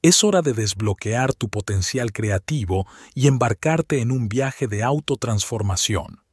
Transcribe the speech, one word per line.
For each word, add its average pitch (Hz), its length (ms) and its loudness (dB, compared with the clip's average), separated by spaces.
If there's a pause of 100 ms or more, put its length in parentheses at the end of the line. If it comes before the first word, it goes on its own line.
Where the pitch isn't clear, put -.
Es 170 220 6
hora 196 180 4
de 147 120 -2
desbloquear 107 800 -2
tu - 160 -4
potencial 104 640 -2
creativo 98 760 -2 (280)
y 135 120 4
embarcarte 139 720 2
en 117 120 0
un 123 180 0
viaje 131 380 -2
de 104 160 -2
autotransformación. 110 1400 -2 (120)